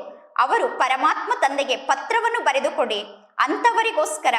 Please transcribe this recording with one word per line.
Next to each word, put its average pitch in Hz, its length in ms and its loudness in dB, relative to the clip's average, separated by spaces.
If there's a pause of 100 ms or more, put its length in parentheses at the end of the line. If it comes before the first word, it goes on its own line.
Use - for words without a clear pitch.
(380)
ಅವರು 294 400 2
ಪರಮಾತ್ಮ 277 600 0
ತಂದೆಗೆ 277 360 0
ಪತ್ರವನ್ನು 466 640 0
ಬರೆದು 277 360 0
ಕೊಡಿ. 220 240 -2 (380)
ಅಂಥವರಿಗೋಸ್ಕರ 320 1000 2